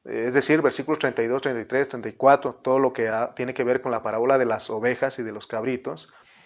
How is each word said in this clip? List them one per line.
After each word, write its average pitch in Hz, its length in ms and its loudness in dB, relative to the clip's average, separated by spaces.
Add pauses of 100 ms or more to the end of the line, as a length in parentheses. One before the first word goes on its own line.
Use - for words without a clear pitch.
es 117 280 -4
decir, 143 300 4
versículos 139 360 0
treinta 123 240 0
y 113 40 0
dos, 127 160 -2
treinta 127 180 -4
y 104 60 -10
tres, 135 240 0
treinta 117 180 -8
y 107 60 -10
cuatro, 139 400 4
todo 131 240 0
lo 131 160 2
que 113 140 -2
ha, 110 260 -4
tiene 127 180 -6
que 127 120 -2
ver 123 180 0
con 131 100 -4
la 110 100 -4
parábola 113 360 2
de 127 80 2
las 113 240 -4
ovejas 123 480 2
y 127 40 -6
de 110 100 -6
los 104 140 -12
cabritos, 127 640 -6 (360)